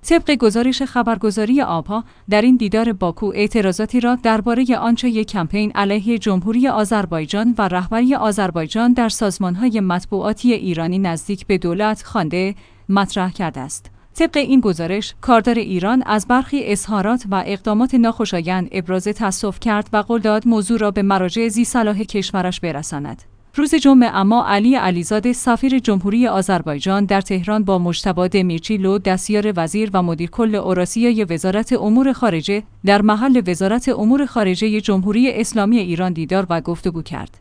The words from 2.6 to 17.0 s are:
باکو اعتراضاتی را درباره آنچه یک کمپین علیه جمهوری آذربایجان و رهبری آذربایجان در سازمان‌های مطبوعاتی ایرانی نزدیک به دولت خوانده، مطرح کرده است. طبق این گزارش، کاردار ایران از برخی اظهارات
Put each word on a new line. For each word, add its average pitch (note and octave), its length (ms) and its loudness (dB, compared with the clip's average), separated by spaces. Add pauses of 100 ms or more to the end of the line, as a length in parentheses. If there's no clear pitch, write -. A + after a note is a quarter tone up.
باکو F#3+ 420 -4
اعتراضاتی G#3 640 0
را A#3+ 220 0
درباره A#3 540 2
آنچه A#3 320 0
یک A3 200 -2
کمپین G3+ 460 -2
علیه G3+ 440 0
جمهوری A3 500 0
آذربایجان G#3 880 0
و G3+ 100 0
رهبری A3+ 460 0
آذربایجان G#3 760 0
در A#3+ 160 2
سازمان‌های G3+ 720 -2
مطبوعاتی G3 720 0
ایرانی F3 460 -2
نزدیک F#3 480 -4
به F#3+ 120 0
دولت G#3 440 -2
خوانده، F#3 520 -4 (340)
مطرح F#3+ 420 0
کرده D#3+ 300 -6
است. - 300 -12 (240)
طبق E4 220 0
این C4+ 240 4
گزارش، F3+ 600 -2
کاردار A#3 340 4
ایران G#3 520 0
از G#3 220 0
برخی C4 360 0
اظهارات G#3 680 -2